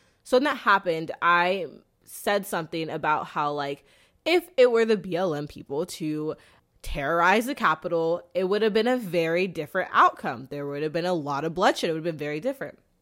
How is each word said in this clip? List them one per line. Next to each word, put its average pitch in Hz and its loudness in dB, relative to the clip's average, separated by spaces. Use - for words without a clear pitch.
So 254 2
when 262 4
that 285 0
happened, 185 2
I 175 4
said 202 -2
something 160 -6
about 151 0
how, 147 -2
like, 143 -6
if 339 2
it 254 8
were 226 4
the 220 2
B 175 -4
L 175 0
M 147 -6
people 147 -6
to 151 -6
terrorize 170 2
the 285 -4
Capitol, 165 0
it 190 0
would 202 0
have 214 2
been 226 2
a 254 2
very 175 0
different 165 -4
outcome. 180 2
There 143 -8
would 143 -6
have 156 -2
been 165 -2
a 185 0
lot 143 -2
of 165 -4
bloodshed. 185 2
It - 0
would 160 -4
have 170 -4
been - -10
very 147 -6
different. 247 -8